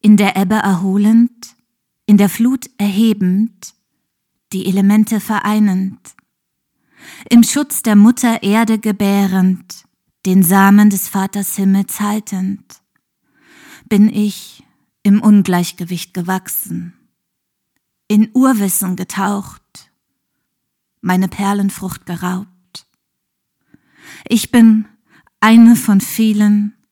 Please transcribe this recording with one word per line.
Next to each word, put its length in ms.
In 160
der 200
Ebbe 200
erholend, 1000
in 100
der 120
Flut 500
erhebend, 960
die 140
Elemente 540
vereinend. 920
Im 140
Schutz 400
der 140
Mutter 460
Erde 360
gebärend, 1040
den 160
Samen 480
des 180
Vaters 480
Himmels 440
haltend, 840
bin 200
ich 540
im 180
Ungleichgewicht 920
gewachsen, 800
in 260
Urwissen 640
getaucht, 960
meine 280
Perlenfrucht 800
geraubt. 800
Ich 220
bin 360
eine 340
von 260
vielen 760